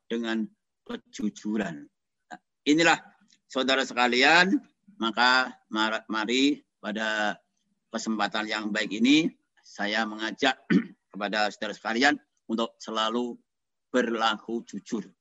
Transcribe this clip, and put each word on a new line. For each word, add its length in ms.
dengan 360
kejujuran. 960
Nah, 100
inilah 320
saudara 400
sekalian, 720
maka 560
mar-, 400
mari 520
pada 560
kesempatan 560
yang 240
baik 200
ini 360
saya 440
mengajak 600
<clears throat> 460
kepada 380
saudara 240
sekalian 400
untuk 320
selalu 560
berlaku 760
jujur. 360